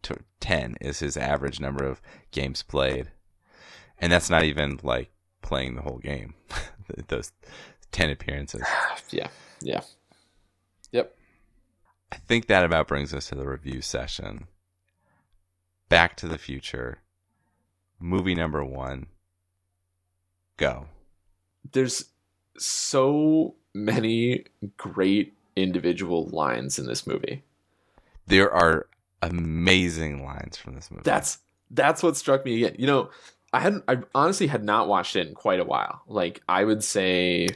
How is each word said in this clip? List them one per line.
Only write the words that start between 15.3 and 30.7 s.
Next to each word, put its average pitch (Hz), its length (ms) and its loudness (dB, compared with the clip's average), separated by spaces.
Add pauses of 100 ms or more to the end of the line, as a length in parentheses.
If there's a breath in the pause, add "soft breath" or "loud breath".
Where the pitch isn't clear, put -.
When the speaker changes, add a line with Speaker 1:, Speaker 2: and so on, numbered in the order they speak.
Speaker 1:
Back 85 280 6
to 87 100 -8
the 80 100 -6
Future. 64 640 -10 (1000)
Movie 90 360 0
number 78 280 -2
one. 65 440 -8 (1500)
Go. 69 280 -2 (840)
Speaker 2:
There's 131 340 0 (520)
so 151 960 2 (180)
many 113 720 0 (320)
great 98 560 2 (220)
individual 87 720 0
lines 69 500 -2
in 67 80 -6
this - 220 -6
movie. - 360 -6 (840)
Speaker 1:
There 95 240 6
are 82 360 6 (340)
amazing 82 1040 2
lines 69 340 -12
from - 180 -16